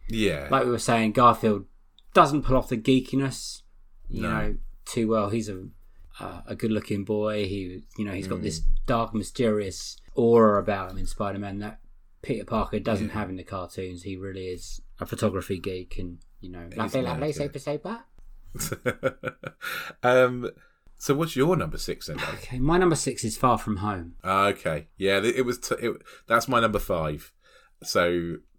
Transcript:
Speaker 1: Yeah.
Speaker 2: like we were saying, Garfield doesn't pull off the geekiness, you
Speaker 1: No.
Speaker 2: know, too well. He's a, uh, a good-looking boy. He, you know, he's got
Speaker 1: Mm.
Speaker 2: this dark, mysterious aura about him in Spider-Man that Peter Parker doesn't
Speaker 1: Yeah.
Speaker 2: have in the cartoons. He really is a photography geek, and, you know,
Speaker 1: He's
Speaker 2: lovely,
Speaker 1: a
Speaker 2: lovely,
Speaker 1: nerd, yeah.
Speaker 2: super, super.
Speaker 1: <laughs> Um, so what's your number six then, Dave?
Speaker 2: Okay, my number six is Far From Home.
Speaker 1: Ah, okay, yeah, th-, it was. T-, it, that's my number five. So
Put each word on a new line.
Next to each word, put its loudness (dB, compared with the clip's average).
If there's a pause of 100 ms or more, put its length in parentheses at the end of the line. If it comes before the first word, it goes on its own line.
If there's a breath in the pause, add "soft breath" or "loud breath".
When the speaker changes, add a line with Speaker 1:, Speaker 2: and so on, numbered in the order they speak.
Speaker 1:
Yeah. 0
Speaker 2:
like 4
we 0
were 0
saying, 2
Garfield 6 (480)
doesn't 6
pull 4
off 2
the -2
geekiness, 0 (460)
you -4
Speaker 1:
No. -2
Speaker 2:
know, 0 (280)
too -2
well. 2
He's -2
a, -10 (500)
uh, -12
a -8
good-looking -2
boy. 0
He, -6 (120)
you -4
know, -6
he's -6
got -4
Speaker 1:
Mm. -6
Speaker 2:
this -4 (260)
dark, 0
mysterious -2 (180)
aura 8
about -2
him -8
in 0
Spider-Man -4
that -10 (420)
Peter -4
Parker -2
doesn't 0
Speaker 1:
Yeah. -10
Speaker 2:
have -4
in -8
the -10
cartoons. -10
He -8
really -10
is -8 (200)
a -6
photography -2
geek, -6
and, -6 (220)
you -14
know, -14
Speaker 1:
He's -14
Speaker 2:
lovely, -2
Speaker 1:
a 0
Speaker 2:
lovely, -2
Speaker 1:
nerd, -2
yeah. -2
Speaker 2:
super, -6
super. -8 (500)
Speaker 1:
<laughs> -8
Um, 4 (480 soft breath)
so 2
what's -2
your 4
number -2
six -8
then, -8
Dave? -4
Speaker 2:
Okay, -10
my 4
number 4
six -4
is -2
Far 4
From -4
Home. -6
Speaker 1:
Ah, 4
okay, -2
yeah, 2
th-, 2
it 2
was. 0
T-, -4
it, -2 (300 loud breath)
that's 2
my 4
number 2
five. -2 (500 soft breath)
So 2 (220)